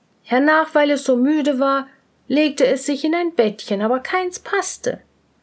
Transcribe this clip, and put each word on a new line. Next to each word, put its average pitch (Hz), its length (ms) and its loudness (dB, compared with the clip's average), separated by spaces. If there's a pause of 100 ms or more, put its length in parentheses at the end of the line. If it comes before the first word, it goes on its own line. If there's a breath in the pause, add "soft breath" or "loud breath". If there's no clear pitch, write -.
(240)
Hernach, 302 500 2
weil 294 160 4
es 285 140 0
so 254 120 2
müde 277 440 2
war, 269 260 0 (400 loud breath)
legte 294 400 2
es 254 200 0
sich 285 180 -2
in 320 100 0
ein 349 220 -2
Bettchen, 208 460 0
aber 247 180 0
keins 359 400 -4
passte. - 600 -4 (420)